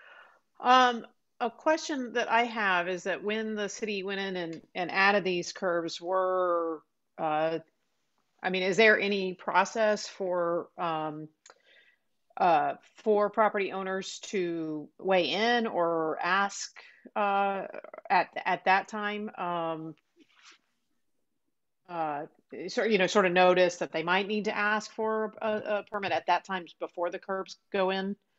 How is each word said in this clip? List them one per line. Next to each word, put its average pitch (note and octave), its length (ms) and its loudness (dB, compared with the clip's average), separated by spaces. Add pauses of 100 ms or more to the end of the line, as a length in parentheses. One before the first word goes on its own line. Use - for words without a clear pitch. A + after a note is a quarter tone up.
(600)
Um, B3 440 4 (360)
a A#3+ 100 -2
question D4 640 -2
that A#3 180 -2
I A#3 140 4
have G3+ 440 0
is F3+ 140 -4
that F#3 220 -4
when A3 320 -4
the G#3 120 -4
city G3+ 360 -6
went G3 160 -6
in G3 160 -4
and, E3 260 -6 (140)
and F3 120 -4
added G3 360 4
these F3 280 -2
curves, E3+ 480 -4
were, F3 840 0 (360)
uh, D#3+ 400 0 (840)
I F#3 100 -4
mean, F#3 120 0
is F#3 140 0
there G#3+ 240 8
any G3 340 -2
process G3+ 720 0
for, F3 640 -2 (100)
um, D#3 500 -4 (1080)
uh, D3 380 2 (280)
for G#3 280 2
property G#3 420 0
owners F#3+ 480 -6
to E3 680 -4 (100)
weigh F3+ 340 2
in A3+ 340 2
or E3 560 0
ask, G3 580 -2 (340)
uh, G3 520 0 (420)
at, F3+ 200 4 (180)
at F3+ 180 -2
that F#3+ 240 4
time, G#3 480 -6
um, E3 580 -4 (1900)
uh, D#3 360 -4 (440)
sort, A3 220 0
you G#3+ 60 4
know, F#3 100 4
sort F#3+ 200 4
of F3 60 2
notice F3+ 440 6
that - 160 -6
they D#3+ 100 -2
might F3+ 240 2
need G#3 200 -2
to G#3+ 100 -2
ask G#3 360 -2
for A3 500 -4
a, G#3+ 100 -2
a G#3 380 -4
permit G3 220 -4
at D#3+ 140 -2
that F3 180 2
time F#3 200 -4 (160)
before F3 300 -4
the F3+ 80 -8
curbs F#3+ 400 -8 (120)
go F#3+ 200 2
in? G3 260 -2 (220)